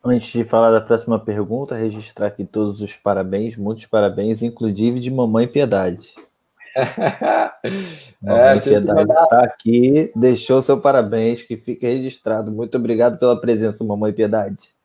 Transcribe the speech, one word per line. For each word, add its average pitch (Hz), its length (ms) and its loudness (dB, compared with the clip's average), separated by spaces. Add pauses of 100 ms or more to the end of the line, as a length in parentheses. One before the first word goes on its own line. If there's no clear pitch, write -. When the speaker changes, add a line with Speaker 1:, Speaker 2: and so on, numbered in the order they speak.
Speaker 1:
Antes 123 260 0
de 117 140 -2
falar 113 280 4
da 113 100 4
próxima 113 360 0
pergunta, 110 580 -6
registrar 107 520 -6
aqui 101 160 -8
todos 104 380 -4
os - 160 -12
parabéns, 98 580 -4
muitos 107 300 -8
parabéns, 107 560 0
inclusive 117 580 -2
de 123 120 -8
Mamãe 117 360 0
Piedade. 101 680 -2 (640)
Speaker 2:
<laughs> - 760 -2 (720)
É, 101 100 -4
Speaker 1:
Mamãe 123 280 6
Speaker 2:
tive 139 160 2
que 101 60 2
Speaker 1:
Piedade 104 260 2
Speaker 2:
mandar 160 200 4
Speaker 1:
tá 123 160 6
aqui, 127 680 2
deixou 127 480 2
seu 131 180 0
parabéns, 117 640 0
que 117 120 -10
fica 120 320 -8
registrado. 113 640 -4
Muito 110 260 -8
obrigado 117 400 2
pela 120 220 2
presença, 110 440 -2
Mamãe 104 280 -2
Piedade. 104 600 -2 (120)